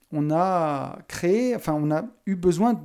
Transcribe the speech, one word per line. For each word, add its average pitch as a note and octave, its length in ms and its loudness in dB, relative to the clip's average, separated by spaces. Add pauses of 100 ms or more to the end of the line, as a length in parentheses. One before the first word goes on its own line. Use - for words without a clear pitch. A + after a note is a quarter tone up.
(140)
on D3+ 180 0
a D#3+ 760 0
créé, A3+ 480 0
enfin, E3 180 -2
on D3+ 180 0
a D#3+ 140 0 (200)
eu F#3+ 100 -2
besoin F3+ 500 2